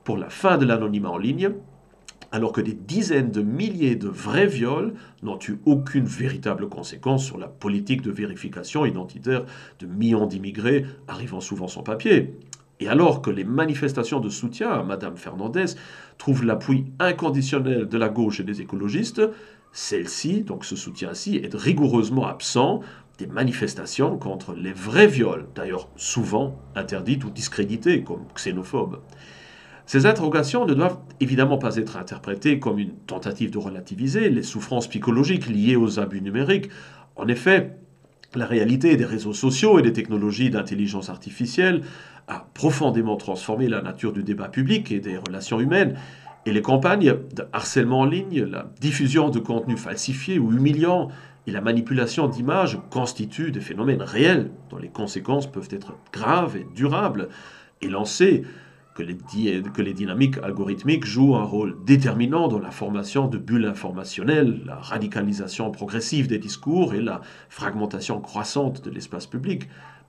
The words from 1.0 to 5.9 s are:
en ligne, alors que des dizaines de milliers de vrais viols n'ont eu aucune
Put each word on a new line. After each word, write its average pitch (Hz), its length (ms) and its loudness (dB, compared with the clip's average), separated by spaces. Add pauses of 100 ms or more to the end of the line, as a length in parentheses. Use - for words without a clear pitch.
en 87 60 -4
ligne, 156 340 0 (840)
alors 110 180 0
que - 80 -2
des 110 140 -2
dizaines 143 580 0
de 104 100 0
milliers 147 540 0
de 98 140 -4
vrais 107 380 2
viols 143 460 -2 (300)
n'ont 98 240 -6
eu 104 160 -6
aucune 135 440 4